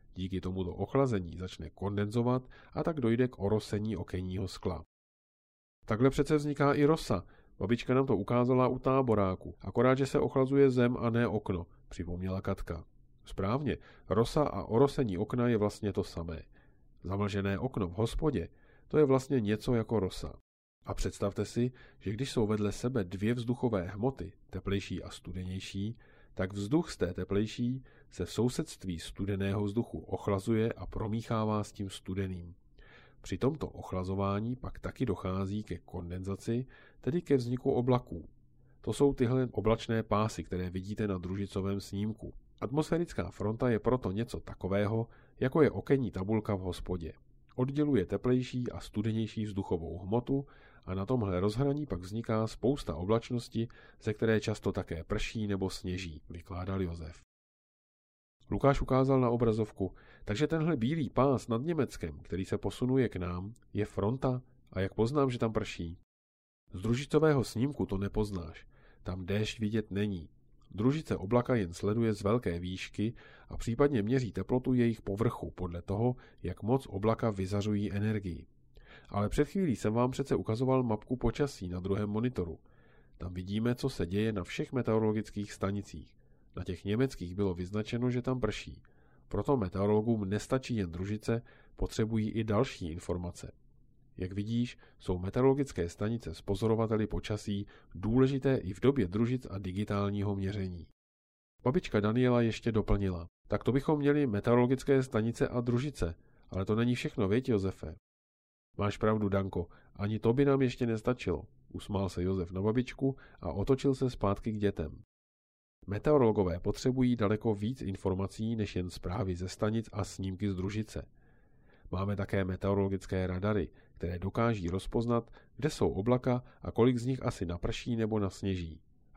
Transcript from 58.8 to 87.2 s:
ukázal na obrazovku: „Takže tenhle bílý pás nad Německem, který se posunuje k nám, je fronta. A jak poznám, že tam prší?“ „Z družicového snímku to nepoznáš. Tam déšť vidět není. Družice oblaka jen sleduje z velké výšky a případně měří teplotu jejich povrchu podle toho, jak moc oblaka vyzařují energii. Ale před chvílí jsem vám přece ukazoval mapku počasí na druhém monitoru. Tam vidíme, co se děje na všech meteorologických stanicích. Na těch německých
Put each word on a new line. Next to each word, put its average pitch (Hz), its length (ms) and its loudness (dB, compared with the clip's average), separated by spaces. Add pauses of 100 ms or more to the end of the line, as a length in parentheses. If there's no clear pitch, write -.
ukázal 131 380 4
na 123 100 4
obrazovku: 113 640 0 (320)
„Takže 107 220 0
tenhle 156 300 0
bílý 127 320 0
pás 127 380 2
nad 117 140 0
Německem, 135 580 -2
který 92 260 -6
se 104 120 -2
posunuje 127 520 0
k - 60 -8
nám, 90 380 -6 (200)
je 104 120 0
fronta. 127 560 -2 (300)
A - 80 -4
jak 95 140 -2
poznám, 135 360 2
že 120 100 -4
tam 113 140 2
prší?“ 87 440 -4 (760)
„Z 92 80 -8
družicového 139 600 4
snímku 113 420 -2
to 95 120 -2
nepoznáš. 98 720 -4 (360)
Tam 92 220 -6
déšť 104 340 -2
vidět 110 320 -2
není. 98 380 -2 (420)
Družice 123 460 0
oblaka 120 380 2
jen 90 180 0
sleduje 110 400 2
z 101 100 -6
velké 101 360 2
výšky 92 540 -4 (360)
a - 80 -8
případně 127 440 2
měří 117 300 0
teplotu 127 420 0
jejich 117 280 4
povrchu - 500 -2
podle 85 300 -8
toho, 117 340 0 (280)
jak - 200 -8
moc 131 260 0
oblaka 110 420 0
vyzařují 101 600 0
energii. 101 560 -2 (640)
Ale 104 200 0
před 147 180 2
chvílí 175 280 0
jsem 107 180 0
vám 123 180 2
přece 131 240 -2
ukazoval 127 480 2
mapku 113 320 -2
počasí 120 520 -2
na 90 120 -6
druhém 98 300 0
monitoru. 104 500 -2 (580)
Tam 90 160 -8
vidíme, 104 420 -2
co 135 140 -4
se 95 160 -2
děje 104 260 0
na 98 120 -4
všech - 300 -6
meteorologických 110 800 0
stanicích. 98 600 -4 (400)
Na 87 80 -8
těch - 220 -8
německých 104 500 0